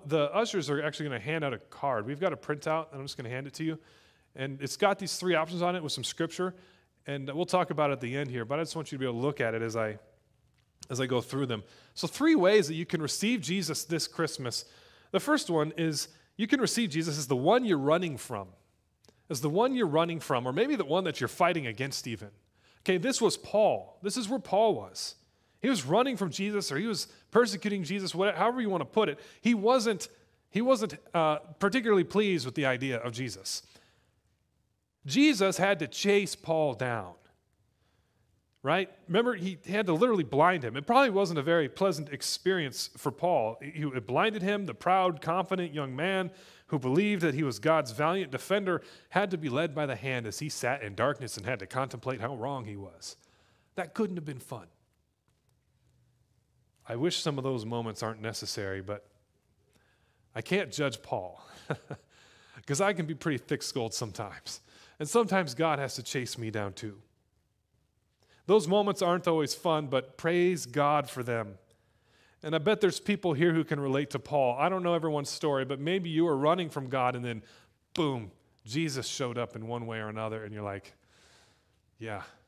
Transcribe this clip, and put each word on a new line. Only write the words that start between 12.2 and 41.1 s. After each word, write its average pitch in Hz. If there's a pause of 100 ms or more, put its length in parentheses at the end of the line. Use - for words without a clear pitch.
ways 196
that 160
you 165
can 165
receive 202
Jesus 160
this 160
Christmas. 139 (480)
The 190
first 285
one 156
is 160 (300)
you 220
can 269
receive 226
Jesus 156
as 143
the 135
one 202
you're 180
running 156
from, 101 (800)
as 135
the 151
one 226
you're 240
running 165
from, 127
or 127
maybe 262
the 190
one 170
that 156
you're 123
fighting 170
against 123
even. 107 (520)
Okay, 185
this 226
was 208
Paul. 156
This 196
is 220
where 262
Paul 208
was. 95 (460)
He 240
was 202
running 233
from 185
Jesus, 196
or 139
he 196
was 214 (240)
persecuting 202
Jesus, 180
whatever, 180
however 240
you 214
want 180
to 135
put 214
it. - (220)
He 233
wasn't, 220 (420)
he 202
wasn't, 233 (180)
uh, 156 (200)
particularly 202
pleased 185
with 127
the 143
idea 127
of 120
Jesus. 107 (1400)
Jesus 196
had 190
to 156
chase 202
Paul 156
down, 110 (1500)
right? 180 (180)
Remember, 226
he 180
had 208
to 175
literally 190
blind 151
him. 113
It 143
probably 262
wasn't 190